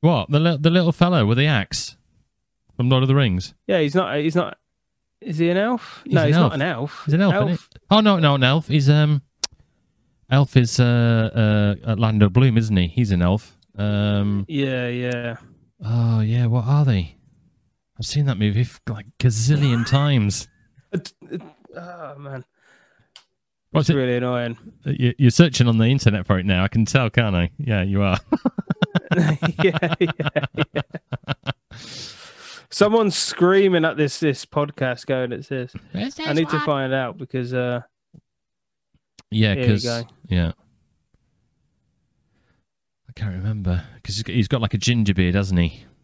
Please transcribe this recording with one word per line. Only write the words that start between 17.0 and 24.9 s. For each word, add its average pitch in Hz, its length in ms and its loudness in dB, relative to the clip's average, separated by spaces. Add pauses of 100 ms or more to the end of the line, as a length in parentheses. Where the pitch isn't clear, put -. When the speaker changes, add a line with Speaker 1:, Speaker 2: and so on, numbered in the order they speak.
Speaker 1:
I've 110 60 -8
seen 143 220 -2
that 131 100 -2
movie 104 240 2
f-, - 260 -4
like, 101 200 -10 (120)
gazillion 120 680 2
Speaker 2:
<laughs> - 20 -8
Speaker 1:
times. 135 580 2 (460)
Speaker 2:
Uh, 190 60 -2
t-, - 400 -12 (360)
uh, 170 400 -16
oh, 139 40 -20
man. 139 260 -14 (1300)
Speaker 1:
What's 156 180 0
Speaker 2:
It's 165 60 4
Speaker 1:
it? 143 40 0
Speaker 2:
really 123 200 0
annoying. 120 400 -4 (280)
Speaker 1:
Uh, 143 40 -6